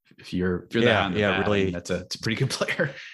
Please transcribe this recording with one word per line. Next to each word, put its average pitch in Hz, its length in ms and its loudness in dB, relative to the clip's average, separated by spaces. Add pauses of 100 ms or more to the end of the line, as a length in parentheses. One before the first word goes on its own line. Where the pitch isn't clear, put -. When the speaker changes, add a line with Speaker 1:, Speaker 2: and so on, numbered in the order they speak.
(180)
Speaker 1:
if - 160 -12
you're, 90 320 0
if - 80 -12
you're 117 100 4
that 120 60 6
Speaker 2:
Yeah, 107 100 6
Speaker 1:
high 95 60 2
on 92 80 -2
the 104 60 0
Speaker 2:
yeah, 101 120 4
Speaker 1:
bat, 95 80 0
I 98 40 0
Speaker 2:
really. 101 220 2
Speaker 1:
mean, 92 80 -2
that's 87 160 -8
a, 90 100 -2
it's - 160 -10
a - 40 -12
pretty 110 180 -2
good 135 120 0
<laughs> - 80 -4
player. - 340 -2 (220)